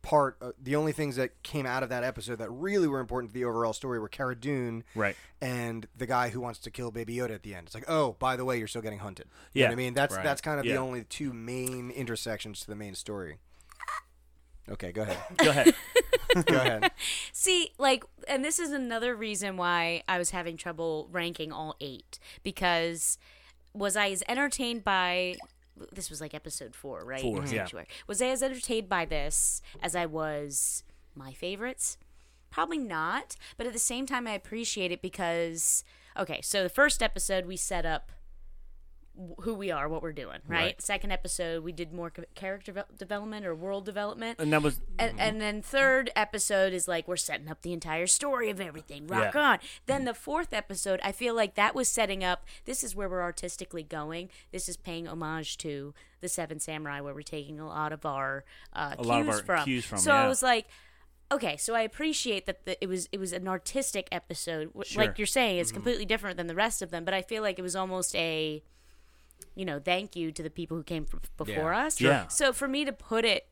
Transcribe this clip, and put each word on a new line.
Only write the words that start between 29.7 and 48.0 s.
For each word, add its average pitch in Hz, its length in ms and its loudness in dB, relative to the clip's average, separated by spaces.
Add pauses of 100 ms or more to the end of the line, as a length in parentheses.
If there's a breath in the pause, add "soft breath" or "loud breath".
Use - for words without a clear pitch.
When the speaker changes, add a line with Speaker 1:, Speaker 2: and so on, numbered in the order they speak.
Speaker 4:
as 175 140 -2
I 175 80 2
was 151 800 -2 (300)
my 135 180 -14
favorites? 196 640 -4 (540)
Probably 330 280 0
not, 185 560 -2 (220 loud breath)
but 233 100 -4
at 247 60 -4
the 233 60 -4
same 247 260 0
time, 254 240 -2
I 214 40 -2
appreciate 202 600 -2
it 180 80 -4
because, 170 840 2 (320 soft breath)
okay, - 280 -2
so 196 200 2
the 180 60 2
first 277 340 6
episode, 190 440 2
we 185 100 -6
set 175 300 0
up 160 260 -2 (1040)
w-, 175 240 -12
who 220 140 -2
we 196 160 -4
are, 151 180 -2
what 156 140 -4
we're 160 100 -6
doing, 117 340 -10
right? 165 120 0
Speaker 2:
Right. 170 240 0
Speaker 4:
Second 196 300 0
episode, 170 520 -2
we 175 80 -4
did 160 200 -6
more 170 240 -6
c-, 170 60 -12 (120)
character 196 380 -8
ve-, 190 80 -6 (160)
development 208 480 -6
or 175 100 -2
world 196 300 -4
development. 214 540 -4
Speaker 2:
And 151 140 4
that 151 100 6
was 147 180 2 (180)
Speaker 4:
And, 220 220 2
and 214 220 2
then 208 180 0
third 269 560 4
episode 202 560 4
is 180 160 0
like, 165 180 0
we're 180 100 0
setting 151 340 -2
up 156 120 -10
the 175 120 -4
entire 165 320 -2